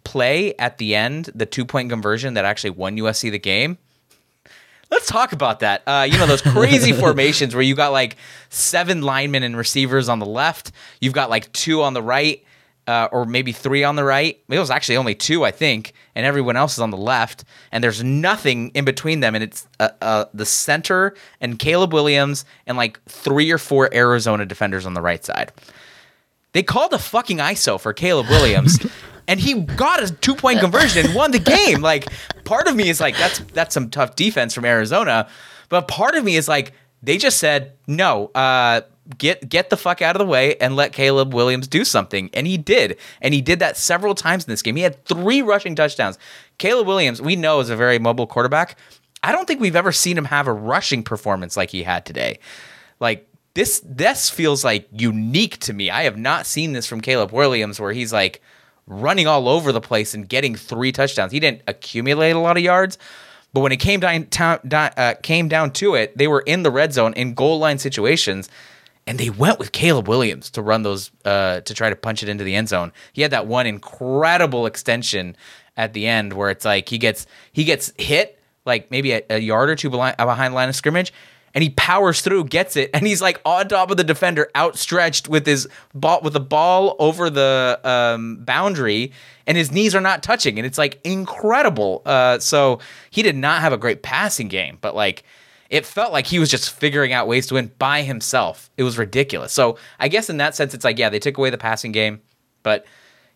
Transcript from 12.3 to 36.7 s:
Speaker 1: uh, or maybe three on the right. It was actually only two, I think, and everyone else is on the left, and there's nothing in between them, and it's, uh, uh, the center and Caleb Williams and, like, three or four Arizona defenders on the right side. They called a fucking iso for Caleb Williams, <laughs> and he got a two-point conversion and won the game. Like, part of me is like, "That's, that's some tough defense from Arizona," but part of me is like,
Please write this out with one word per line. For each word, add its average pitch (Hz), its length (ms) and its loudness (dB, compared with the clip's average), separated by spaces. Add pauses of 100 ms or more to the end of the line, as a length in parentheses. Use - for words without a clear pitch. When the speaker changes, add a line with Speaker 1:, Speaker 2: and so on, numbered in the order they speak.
Speaker 1:
uh, 117 240 0
or 123 140 -2
maybe 123 260 -2
three 139 320 -2
on 143 140 0
the 143 80 0
right. 139 340 0 (100)
It 135 100 0
was 156 120 -2
actually 127 280 0
only 117 160 -2
two, 156 280 0
I 107 80 2
think, 117 440 -2 (200)
and 117 120 -2
everyone 135 280 0
else 139 200 0
is 120 60 -4
on 110 100 -2
the 95 80 -8
left, 113 460 -2 (280)
and 117 100 -4
there's 117 220 0
nothing 139 720 0
in 139 100 -2
between 151 360 -2
them, 113 140 0
and 110 80 -2
it's, - 240 -12 (140)
uh, 110 80 2 (140)
uh, 107 320 0
the 107 120 -6
center 185 680 0 (260)
and 117 180 -6
Caleb 170 340 2
Williams 143 520 2 (220)
and, 123 100 -4
like, 117 300 -2
three 147 440 0
or 165 80 2
four 135 340 2
Arizona 117 520 2
defenders 95 420 -4
on 90 80 -6
the 87 60 -6
right 85 240 -2
side. - 260 -6 (1000)
They 180 100 2
called 311 300 0
a 247 60 0
fucking 220 400 -4
iso 143 420 -2
for 107 140 -4
Caleb 160 340 0
Williams, 131 500 6 (280)
<laughs> - 200 -20
and 190 140 0
he 269 140 2
got 233 480 0
a 185 100 -4
two-point 254 480 2
conversion 185 460 4
and 165 80 0
won 285 160 2
the 247 80 4
game. 247 420 4
Like, 151 260 2 (380)
part 285 240 2
of 269 80 2
me 196 140 2
is 156 100 0
like, 139 160 0
"That's, 175 220 0 (160)
that's 160 180 -2
some 127 160 -2
tough 135 260 -2
defense 151 380 0
from 120 140 -4
Arizona," 117 600 2 (440)
but 175 180 2
part 277 260 0
of 302 80 0
me 185 140 2
is 151 100 0
like, 147 280 -2 (280)